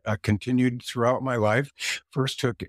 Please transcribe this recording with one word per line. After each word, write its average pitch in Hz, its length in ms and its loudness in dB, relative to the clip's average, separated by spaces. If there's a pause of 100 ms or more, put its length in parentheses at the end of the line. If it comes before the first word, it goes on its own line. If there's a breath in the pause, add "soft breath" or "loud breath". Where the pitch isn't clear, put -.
uh, 107 160 -2
continued 123 640 0
throughout 123 400 0
my 127 140 -2
life. 110 340 2 (400 loud breath)
First 131 300 -2
took 123 280 -2